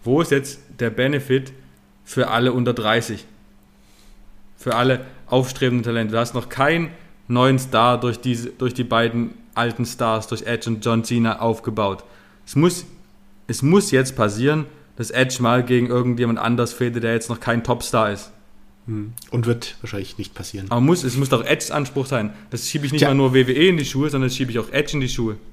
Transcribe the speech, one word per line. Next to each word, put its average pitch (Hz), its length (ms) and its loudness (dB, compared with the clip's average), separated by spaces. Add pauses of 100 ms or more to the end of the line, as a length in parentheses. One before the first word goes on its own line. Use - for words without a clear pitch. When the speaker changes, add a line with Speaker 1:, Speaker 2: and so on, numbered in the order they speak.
Speaker 1:
Wo 135 160 2
ist 160 100 0
jetzt 135 300 -2 (180)
der 117 120 -2
Benefit 131 600 0 (520)
für 127 240 -2
alle 120 240 2
unter 123 200 0
dreißig? 113 520 0 (1300)
Für 117 200 -4
alle 123 240 2 (260)
aufstrebenden 127 580 0
Talente. 113 280 -2
Du 113 60 0
hast 120 160 -2
noch 120 140 -4
keinen 156 420 0 (360)
neuen 127 320 4
Star 123 420 4
durch 120 200 -2
diese, 120 300 -2
durch 123 240 -4
die - 100 -2
beiden 117 460 0 (240)
alten 117 300 -2
Stars, 110 440 -2
durch 117 140 -6
Edge 117 280 -4
und 107 140 -4
John 113 200 2
Cena 117 360 0
aufgebaut. 110 640 -2 (420)
Es - 100 -4
muss, 175 280 2 (640)
es - 140 -4
muss 190 280 4
jetzt 131 260 2
passieren, 127 500 2 (300)
dass 117 140 -8
Edge 131 300 0
mal 123 240 4
gegen 123 240 2
irgendjemand 120 500 0
anders 120 340 0
fädet, 120 300 -2
der 113 100 0
jetzt 113 160 -2
noch 113 120 -4
kein 117 240 0
Topstar 117 480 0
ist. - 180 -10 (560)
Speaker 2:
Hm. 110 260 -8 (180)
Und 120 160 0
wird 117 360 -4
wahrscheinlich 98 340 -10
nicht - 180 -12
passieren. 98 360 -12
Speaker 1:
Aber 120 100 2
muss, 151 240 4
es 127 120 -2
muss 139 120 0
doch 117 160 2
Edges - 260 -2
Anspruch 139 360 -4
sein. 110 260 -2 (160)
Das - 180 -8
schiebe 143 200 -4
ich 131 60 -2
nicht 151 100 0
Speaker 2:
Tja. 143 60 4
Speaker 1:
mal 135 60 4
nur 135 200 4
W 131 120 6
W 127 60 0
E 156 160 4
in 180 80 4
die 147 80 -2
Schuhe, 139 240 -2
sondern 135 220 0
das - 60 -8
schiebe 123 140 -4
ich 117 80 -2
auch 107 140 -6
Edge 135 220 -2
in 147 60 0
die 127 100 -2
Schuhe. 110 260 -4 (160)